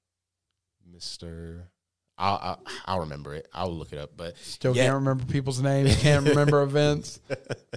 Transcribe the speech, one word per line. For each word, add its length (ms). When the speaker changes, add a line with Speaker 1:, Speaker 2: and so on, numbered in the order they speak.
Speaker 1:
Mister 760
I'll, 240
I'll, 220
I'll 160
remember 340
it. 180
I'll 220
look 180
it 60
up. 180
But 220
Speaker 2:
Still 380
Speaker 1:
yeah. 80
Speaker 2:
can't 100
remember 300
people's 360
names. 360
Can't 320
remember 340
Speaker 1:
<laughs> 80
Speaker 2:
events. 480